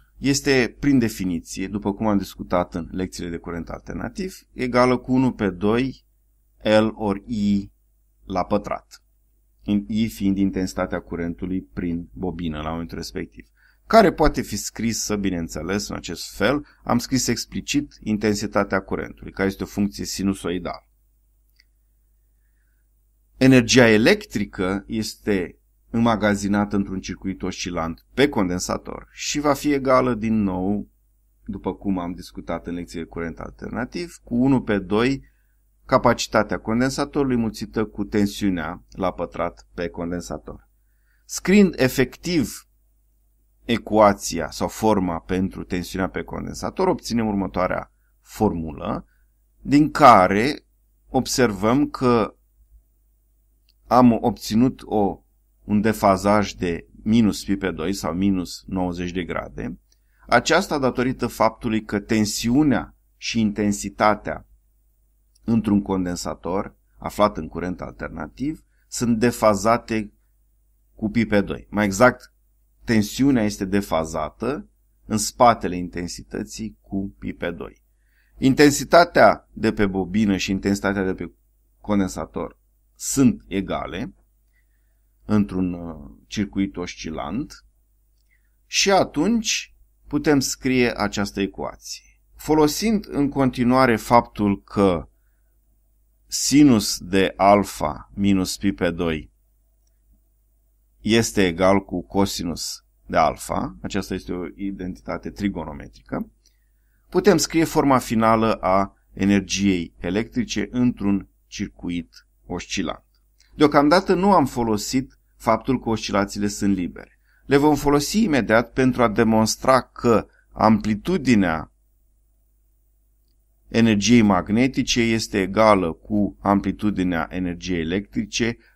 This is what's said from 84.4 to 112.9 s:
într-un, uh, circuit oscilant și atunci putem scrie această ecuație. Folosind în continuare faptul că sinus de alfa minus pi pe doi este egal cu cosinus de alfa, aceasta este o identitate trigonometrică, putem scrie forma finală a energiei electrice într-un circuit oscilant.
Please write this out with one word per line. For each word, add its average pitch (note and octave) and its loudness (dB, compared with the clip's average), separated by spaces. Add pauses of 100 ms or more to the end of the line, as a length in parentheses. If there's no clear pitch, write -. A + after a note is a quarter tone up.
într-un, F#2+ -2
uh, E2 -14 (160)
circuit G2 -4
oscilant F2 -10 (1000)
și - 0
atunci G3 0 (320)
putem D3 2
scrie B2+ 0
această G2+ -4
ecuație. - -8 (300)
Folosind D#3 2
în C#3+ 0
continuare B2+ 2
faptul G#2 2
că F2+ 2 (1200)
sinus C3 4
de F#2 0
alfa G2 2
minus G2 0
pi G2+ -2
pe F2 -2
doi E2 -4 (1700)
este G#2+ 2
egal F#2+ 2
cu F2+ -8
cosinus - -4 (220)
de - -6
alfa, E2+ -2
aceasta F#2+ -6
este F#2 -10
o F2 -8
identitate F#2 -10
trigonometrică, E2 -8 (800)
putem F3+ 2
scrie D#3+ 0
forma C#3+ 2
finală A2+ 2
a F#2+ 0 (160)
energiei F#2+ 0
electrice G#2 -4
într-un A2 0 (180)
circuit - -10 (200)
oscilant. - -8 (500)